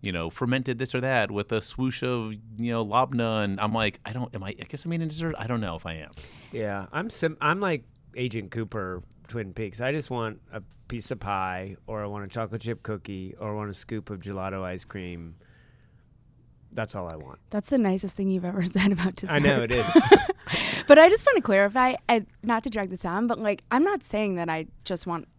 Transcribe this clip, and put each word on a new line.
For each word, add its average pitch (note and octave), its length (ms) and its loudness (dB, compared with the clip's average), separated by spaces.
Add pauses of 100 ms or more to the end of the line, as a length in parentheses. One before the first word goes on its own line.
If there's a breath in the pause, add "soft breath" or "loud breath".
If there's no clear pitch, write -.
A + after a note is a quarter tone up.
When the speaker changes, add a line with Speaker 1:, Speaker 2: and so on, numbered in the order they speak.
Speaker 1:
you G2+ 100 -4
know, E2 200 -4
fermented B2+ 480 -2
this B2+ 160 -4
or B2 60 0
that B2 280 2
with G#2 220 -2
a A2 100 0
swoosh B2+ 400 -4
of, A#2+ 320 -2 (240)
you A#2 140 -2
know, A#2 120 0
labna. A2+ 600 2
And G2 160 -2
I'm G#2+ 140 0
like, A2 300 0
"I G#2 100 -8
don't, A#2+ 200 -6
am G2+ 100 -8
I, F#2+ 60 -8
I - 180 -10
guess - 180 -12
I'm E3+ 80 -4
eating E3 160 -2
dessert. D#3+ 280 -6
I - 80 -8
don't A#2 160 -2
know F2+ 140 -4
if D#2+ 100 -10
I E2+ 100 -6
am." D#2 140 -12 (420 loud breath)
Speaker 2:
Yeah, G2+ 400 -6
I'm G3 200 -6
sim-, D#3+ 280 -4
I'm D#3 200 2
like F3 240 -2 (320)
Agent A#2 340 -4
Cooper, F#2+ 540 -6 (240)
Twin G#2 260 -8
Peaks. G#2+ 260 -8
I B2+ 120 -2
just D3+ 180 -4
want A2+ 320 -4 (100)
a G#2 120 -12 (240)
piece A2+ 240 -8
of A#2 80 -6
pie, F#2+ 560 -4 (100)
or G#2+ 180 -8
I G#2 40 -6
want G2+ 180 -8
a - 20 -12
chocolate A2 340 -6
chip A#2 200 -6
cookie, F#2+ 580 -8
or G#2+ 120 -6
I - 20 -6
want G#2 160 -6
a G2 60 -8
scoop - 340 -10
of G2+ 120 -8
gelato F#2+ 420 -6
ice F#2 220 -8
cream. F2 500 -10 (1400 soft breath)
That's A2 220 -6
all F#2 120 -6
I D#2+ 100 -10
want. C2+ 220 -16 (100)
Speaker 3:
That's G#3 200 -4
the C#4 80 4
nicest F#3+ 380 0
thing F#3+ 140 -2
you've F#3 160 0
ever F3+ 180 -2
<laughs> F3 40 0
said G3 260 4
about F3+ 240 -2
dessert. E3+ 160 -4
Speaker 2:
I D3 60 6
know, C#3+ 240 6
it A2+ 80 0
is. B2 140 2
Speaker 3:
<laughs> - 100 2 (920 loud breath)
But C#4+ 120 12
I D#4+ 100 12
just G#4+ 160 4
wanna B4 160 6
clarify, A3 520 4 (160)
and A3+ 160 4 (180)
not A3+ 200 0
to C#4 60 -4
drag G#3 200 -2
this F#3 160 -8
on, F#3 220 0
but, A#3 120 0
like, G#3 320 0
I'm C4 120 6
not F#4+ 200 2
saying G#3 320 0
that E3+ 140 -2
I D#3+ 160 -2 (180)
just F3+ 240 -4
want E3+ 200 -4 (120)